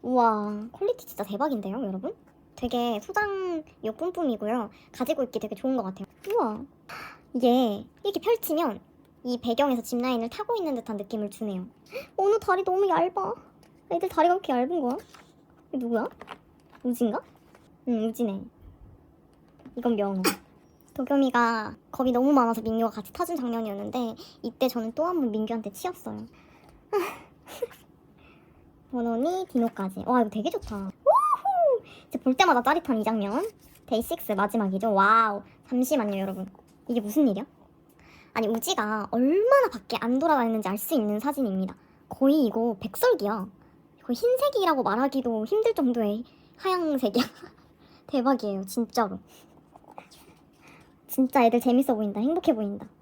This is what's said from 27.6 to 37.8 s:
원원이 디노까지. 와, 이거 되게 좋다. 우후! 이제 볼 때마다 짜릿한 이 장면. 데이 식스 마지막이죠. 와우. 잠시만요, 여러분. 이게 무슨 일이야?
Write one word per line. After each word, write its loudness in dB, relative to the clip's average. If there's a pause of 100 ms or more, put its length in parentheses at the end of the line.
원원이 -2
디노까지. -2
와, 4
이거 2
되게 -4
좋다. -8
우후! 2 (240)
이제 -8
볼 2
때마다 6
짜릿한 0
이 -2
장면. 0 (440)
데이 0
식스 -4
마지막이죠. 0
와우. 4 (260)
잠시만요, 0
여러분. -6 (400)
이게 -2
무슨 2
일이야? 0 (920)